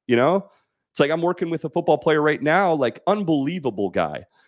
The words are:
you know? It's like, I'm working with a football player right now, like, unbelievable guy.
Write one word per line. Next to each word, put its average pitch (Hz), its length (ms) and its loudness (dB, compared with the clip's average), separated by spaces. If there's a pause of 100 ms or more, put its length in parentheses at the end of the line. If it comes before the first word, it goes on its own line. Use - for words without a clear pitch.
you 120 100 4
know? 175 320 2 (420)
It's - 80 -8
like, 143 100 2
I'm 165 120 -2
working 175 280 -2
with 165 160 -6
a 156 40 -6
football 165 280 0
player 156 240 2
right 147 200 0
now, 170 320 2
like, 131 340 -2
unbelievable 147 840 -2
guy. 78 360 -4 (220)